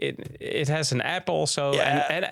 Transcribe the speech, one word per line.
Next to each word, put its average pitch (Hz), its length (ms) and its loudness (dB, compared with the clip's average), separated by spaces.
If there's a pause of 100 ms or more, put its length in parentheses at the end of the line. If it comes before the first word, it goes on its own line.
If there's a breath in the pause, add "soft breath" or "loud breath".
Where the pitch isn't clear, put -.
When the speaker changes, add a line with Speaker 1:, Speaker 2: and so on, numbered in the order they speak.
Speaker 1:
it, - 380 -6
it 143 300 -2
has 151 240 0
an 127 80 2
app 170 280 -2
also. 156 440 0
Speaker 2:
Yeah. 143 100 4
Speaker 1:
And, 147 420 2
and, - 80 -